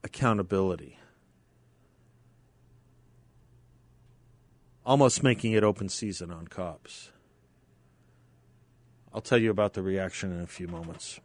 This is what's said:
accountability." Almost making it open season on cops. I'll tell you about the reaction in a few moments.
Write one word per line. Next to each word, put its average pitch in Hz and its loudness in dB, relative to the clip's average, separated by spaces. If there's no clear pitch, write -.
accountability." 95 -2
Almost 135 6
making 117 2
it 107 6
open 98 2
season 90 -8
on 82 -12
cops. - -12
I'll 113 -8
tell 123 4
you 113 4
about 104 2
the 98 -6
reaction 95 -4
in 87 -6
a 87 -8
few 90 -12
moments. 82 -12